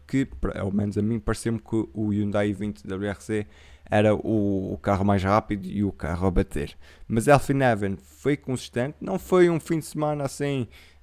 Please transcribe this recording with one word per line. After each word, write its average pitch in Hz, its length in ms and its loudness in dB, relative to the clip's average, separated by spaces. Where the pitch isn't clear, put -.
que, 135 180 0
pr-, - 320 -6
ao 95 140 -2
menos 101 260 0
a 104 40 2
mim, 110 180 0
pareceu-me 110 400 -2
que 110 340 -2
o 107 160 -2
Hyundai 104 440 2
vinte 101 340 -6
W 98 220 -4
R 95 120 -6
C 107 260 -4
era 104 280 4
o, 98 580 0
o 98 60 -4
carro 98 260 2
mais 101 180 4
rápido 98 440 0
e 101 160 -2
o 95 80 0
carro 85 340 -4
a 95 60 2
bater. 87 440 -2
Mas 110 200 -2
Elfyn 139 340 4
Evans 101 420 0
foi - 320 -4
consistente, 127 640 -6
não - 200 -6
foi 180 280 4
um 170 120 0
fim 165 180 -4
de 147 80 -6
semana 151 380 -4
assim, 139 440 -4